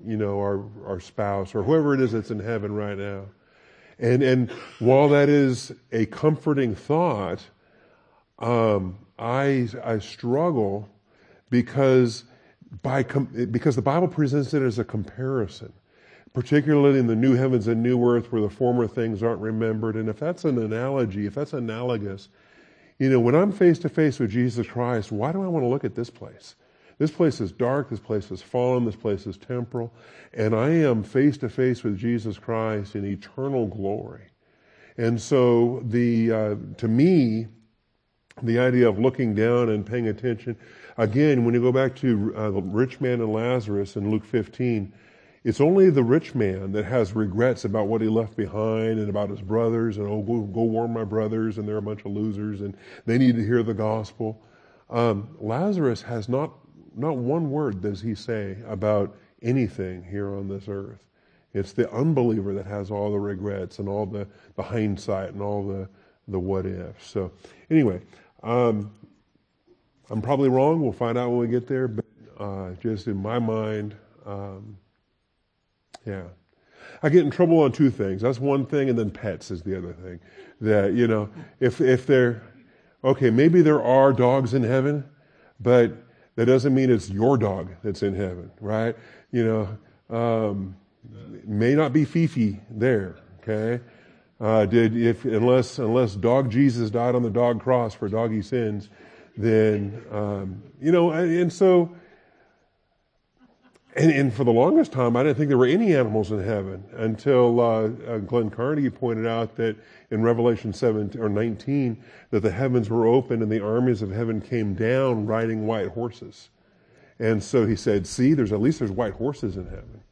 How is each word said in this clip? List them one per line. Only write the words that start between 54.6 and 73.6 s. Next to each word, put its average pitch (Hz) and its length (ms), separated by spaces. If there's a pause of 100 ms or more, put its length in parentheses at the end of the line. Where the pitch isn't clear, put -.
Um, 117 500
Lazarus 139 640
has 117 260
not, 139 220 (460)
not 147 200
one 143 340
word 131 300
does 101 200
he 110 140
say 101 420 (100)
about 104 480 (260)
anything 101 640
here 98 320
on 98 120
this 98 200
earth. 104 360 (500)
It's 95 200
the - 180
unbeliever 117 640
that 98 120
has 101 240
all 104 220
the 104 80
regrets 98 600
and 101 100
all 104 160
the, 101 220 (280)
the 92 80
hindsight 101 720
and 98 80
all 101 260
the, 98 220 (380)
the 95 120
what 92 260
ifs. 92 400
So 92 260 (380)
anyway, 120 320 (420)
um, 113 480 (1200)
I'm 110 120
probably 131 260
wrong. 143 340
We'll 120 120
find 117 240
out 123 140
when 120 80
we 120 80
get 123 200
there. 131 200
But, 107 180 (340)
uh, 98 320 (100)
just 110 260
in 101 100
my 110 220
mind, 107 560 (300)